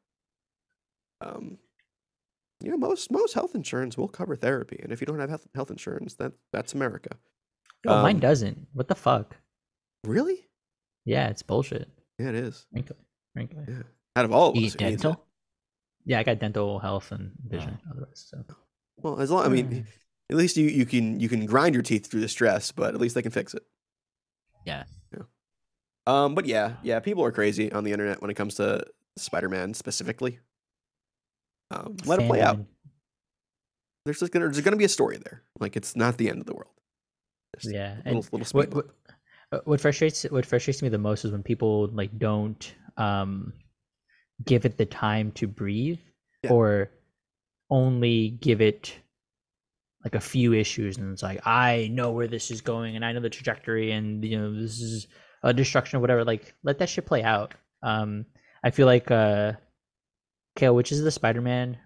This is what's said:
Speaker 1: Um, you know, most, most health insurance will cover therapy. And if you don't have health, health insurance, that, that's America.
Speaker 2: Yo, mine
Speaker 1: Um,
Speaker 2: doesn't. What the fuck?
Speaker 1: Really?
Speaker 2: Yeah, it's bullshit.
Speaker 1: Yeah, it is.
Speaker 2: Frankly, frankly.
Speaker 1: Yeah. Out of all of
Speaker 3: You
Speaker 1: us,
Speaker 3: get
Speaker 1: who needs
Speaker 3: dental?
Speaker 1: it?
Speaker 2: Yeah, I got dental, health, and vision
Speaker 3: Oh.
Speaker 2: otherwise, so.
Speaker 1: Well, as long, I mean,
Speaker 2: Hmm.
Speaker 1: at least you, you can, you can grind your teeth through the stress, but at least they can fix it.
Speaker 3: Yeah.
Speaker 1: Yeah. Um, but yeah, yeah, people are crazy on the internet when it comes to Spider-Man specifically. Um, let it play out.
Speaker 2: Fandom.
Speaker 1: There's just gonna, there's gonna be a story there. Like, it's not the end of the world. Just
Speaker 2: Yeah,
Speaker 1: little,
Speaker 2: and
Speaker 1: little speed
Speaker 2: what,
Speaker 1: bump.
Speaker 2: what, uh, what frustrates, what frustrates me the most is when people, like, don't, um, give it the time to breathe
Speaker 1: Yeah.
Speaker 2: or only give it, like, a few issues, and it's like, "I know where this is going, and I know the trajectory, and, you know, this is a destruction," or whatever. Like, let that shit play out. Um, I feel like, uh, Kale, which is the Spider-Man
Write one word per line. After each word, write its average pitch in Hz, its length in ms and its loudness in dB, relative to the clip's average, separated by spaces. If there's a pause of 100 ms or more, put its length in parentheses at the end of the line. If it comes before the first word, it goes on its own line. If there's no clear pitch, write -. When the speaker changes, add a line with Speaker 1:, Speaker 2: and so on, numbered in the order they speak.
(1200)
Speaker 1:
Um, - 380 -14 (1000)
you - 120 -6
know, 349 40 -2
most, 302 360 -2
most 415 220 0
health - 200 -2
insurance 127 420 -6
will 185 120 -4
cover 180 260 -8
therapy. 120 480 -4
And - 100 -14
if 117 80 -10
you 139 60 -6
don't 151 140 -6
have 139 80 -4
health, 156 260 -10
health 135 160 -8
insurance, - 440 -10
that, - 180 -8 (200)
that's - 220 -6
America. 131 360 -6 (760)
Speaker 2:
Yo, 107 180 6
mine 190 140 6
Speaker 1:
Um, 151 40 0
Speaker 2:
doesn't. 123 520 2
What 127 160 -4
the 180 60 0
fuck? 117 420 0 (680)
Speaker 1:
Really? 285 440 0 (560)
Speaker 2:
Yeah, 120 240 0
it's 104 140 -8
bullshit. - 460 -4 (300)
Speaker 1:
Yeah, 131 120 -4
it 110 60 -4
is. 120 360 -8
Speaker 2:
Frankly, - 240 -10 (380)
frankly. 143 340 -12
Speaker 1:
Yeah. 120 140 -12 (340)
Out 123 80 6
of 113 80 0
all 147 180 8
of 123 60 -2
Speaker 3:
You 110 100 4
Speaker 1:
us, 101 80 -4
Speaker 3:
get 104 100 -4
Speaker 1:
who 95 60 2
needs 107 120 -2
Speaker 3:
dental? 156 200 0
Speaker 1:
it? - 880 -18
Speaker 2:
Yeah, 120 100 2
I - 20 0
got 113 160 2
dental, 104 400 -2
health, 98 340 -6
and 98 200 -12 (140)
vision 82 400 -8
Speaker 3:
Oh. 160 40 -14
Speaker 2:
otherwise, - 400 -16
so. 131 140 -16 (540)
Speaker 1:
Well, 151 220 -6
as 139 100 0
long, 180 140 4
I 143 40 4
mean, 131 180 2
Speaker 2:
Hmm. 117 140 -4 (500)
Speaker 1:
at 147 60 0
least 175 200 4
you, 151 120 4
you 139 180 4
can, 113 340 2
you 117 80 0
can 110 180 0
grind 139 280 4
your 120 80 4
teeth 104 240 0
through 110 140 -2
the 113 80 -2
stress, 104 440 2
but - 220 -2
at - 60 -6
least 120 140 0
they 123 80 0
can 117 100 -4
fix - 220 -4
it. - 100 -10 (1000)
Speaker 3:
Yeah. 69 200 -10 (280)
Speaker 1:
Yeah. - 120 -16 (840)
Um, 139 280 2
but 170 120 -2
yeah, 110 360 0
yeah, 113 180 -2
people 190 240 0
are 113 80 0
crazy 104 400 0
on 104 120 -4
the 104 80 -2
internet 101 300 -2
when 104 80 -6
it 104 40 -8
comes 104 220 -6
to 101 280 -2 (320)
Spider-Man 92 580 -6
specifically. 120 640 -6 (1300)
Um, - 340 -10
let 160 160 4
it 117 80 2
play 98 120 4
out. 117 180 4
Speaker 2:
Fandom. 104 80 -10 (1400)
Speaker 1:
There's 147 160 -4
just 175 120 -2
gonna, 170 140 2
there's 143 140 0
gonna 196 160 4
be 208 80 4
a 185 40 4
story - 280 0
there. - 260 -18 (160)
Like, 104 180 -6
it's - 200 -6
not 120 220 2
the 113 100 0
end - 120 -6
of - 60 -14
the - 80 -10
world. - 160 -16 (880)
Just 110 140 -8
Speaker 2:
Yeah, 101 240 -8
Speaker 1:
little, 117 80 -14
Speaker 2:
and 117 280 -2
Speaker 1:
little 117 120 -6
speed - 140 -4
Speaker 2:
what, 147 120 2
Speaker 1:
bump. 143 160 -4
Speaker 2:
what, - 300 -20 (360)
uh, - 120 -4
what 147 160 2
frustrates, 156 440 0
what 131 200 -2
frustrates 131 380 0
me 135 80 0
the 107 80 2
most 104 260 -2
is 107 80 -2
when 101 100 -6
people, 107 460 2
like, 104 300 -6
don't, 107 560 -2 (220)
um, 98 560 -2 (920)
give 123 220 4
it 113 100 0
the 113 100 2
time 107 460 -2
to - 140 -4
breathe 107 540 -4 (420)
Speaker 1:
Yeah. - 100 -2
Speaker 2:
or 104 380 4 (800)
only 120 600 4
give 117 300 2
it, 107 340 2 (1080)
like, 113 120 -6
a 107 40 0
few 120 320 2
issues, 107 460 0
and 98 140 -8
it's 92 100 -10
like, 95 240 -8
"I 120 460 4
know 123 200 -2
where 117 160 -2
this 113 220 -8
is 113 100 -10
going, 113 360 -6
and 113 80 -4
I 117 80 -2
know 120 80 -4
the 117 100 -2
trajectory, 110 640 -2
and, 107 320 -4
you 110 140 -2
know, 107 140 -4
this 110 280 -8
is 113 260 -8 (360)
a 123 120 4
destruction," 131 420 0
or 127 40 0
whatever. 120 240 2
Like, 113 380 -4
let 143 180 0
that 180 100 0
shit - 160 -6
play 123 160 0
out. 110 320 0 (280)
Um, 107 440 -2 (360)
I 123 80 4
feel 135 160 6
like, 123 240 6
uh, 107 420 4 (1040)
Kale, 127 180 6
which 120 180 4
is 147 100 0
the 156 80 2
Spider-Man 123 760 0